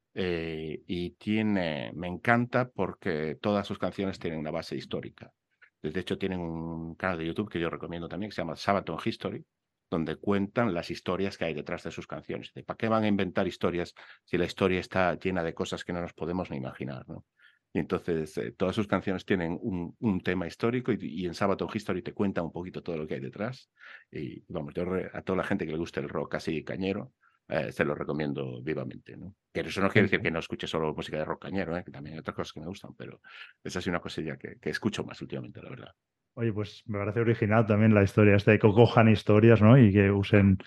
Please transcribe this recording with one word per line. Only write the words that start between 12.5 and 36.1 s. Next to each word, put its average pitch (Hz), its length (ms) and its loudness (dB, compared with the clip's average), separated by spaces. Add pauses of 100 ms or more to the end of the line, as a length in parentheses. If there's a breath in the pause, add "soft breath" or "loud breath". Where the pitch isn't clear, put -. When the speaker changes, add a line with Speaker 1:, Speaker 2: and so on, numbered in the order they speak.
Speaker 1:
De, - 100 -14
¿para - 140 -10
qué 113 100 -2
van 110 160 2
a 107 40 2
inventar 98 400 0
historias 87 460 -4 (300 soft breath)
si - 140 -4
la 87 80 2
historia 92 340 0
está 87 400 0
llena 92 240 -2
de 82 100 -4
cosas 92 300 -8
que - 80 -10
no 87 100 -4
nos 85 120 -10
podemos 87 360 -6
ni 78 80 -8
imaginar, 65 520 -10
¿no? - 160 -16 (500)
Y 98 40 0
entonces, 80 580 -4
eh, 58 180 -6
todas 92 200 -2
sus 104 120 -2
canciones 92 380 -2
tienen 85 340 0
un, 90 400 -6
un 98 220 0
tema 92 240 -2
histórico 120 460 -4
y, 101 100 0
y 90 240 -8
en 85 80 -6
Sabaton 92 400 -2
History 98 300 -6
te - 100 -10
cuentan 95 320 -2
un 78 60 -8
poquito 85 320 -12
todo 85 140 -6
lo 78 100 -6
que 78 80 -6
hay 69 40 -8
detrás. 87 500 -10 (420 soft breath)
Y, 76 360 -12
vamos, 76 280 -8
yo 87 100 -4
re-, 90 260 -4
a - 120 -12
toda 92 140 -2
la 90 60 -2
gente 90 220 -2
que 80 60 -6
le 80 80 -4
guste 82 200 -6
el 71 80 -6
rock - 280 -6
así 78 280 -4
cañero, 95 500 -6 (340)
eh, 60 240 -4
se - 120 -2
lo 73 120 0
recomiendo 71 640 -6
vivamente, 67 560 -8
¿no? 95 160 -16 (180)
Que 82 100 -6
eso 85 200 -4
no 95 80 2
quiere 101 180 6
decir 92 140 2
que 87 100 0
no 82 80 -2
escuche - 280 -8
solo 80 260 -2
música 78 240 -6
de 78 80 -2
rock 80 160 -8
cañero, 82 340 -6
¿eh? 87 80 -6
Que - 80 -16
también 73 220 -14
hay 78 60 -12
otras - 160 -8
cosas 85 180 -8
que - 60 -16
me 78 80 -12
gustan, - 280 -14
pero - 260 -18 (420 loud breath)
esa 92 160 -6
es 92 80 -6
una 87 120 0
cosilla 78 380 -8
que, - 240 -14
que - 80 -6
escucho - 340 -2
más - 180 -12
últimamente, 67 400 -10
la - 100 -16
verdad. - 200 -16 (440)